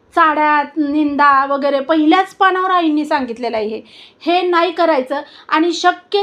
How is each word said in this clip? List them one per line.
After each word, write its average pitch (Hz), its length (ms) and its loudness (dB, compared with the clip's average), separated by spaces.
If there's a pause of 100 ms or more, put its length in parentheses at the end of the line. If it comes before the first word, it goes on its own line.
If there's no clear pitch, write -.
(140)
चाड्या, 302 480 2 (140)
निंदा 285 680 2
वगैरे 277 340 -2
पहिल्याच 320 540 0
पानावर 381 360 0
आईंनी 320 340 0
सांगितलेलं 240 520 -6
आहे 220 100 -4
हे, 220 160 -10 (440)
हे 349 160 0
नाही 349 300 0
करायचं. 302 480 -2 (280)
आणि 330 240 0
शक्य 359 500 -2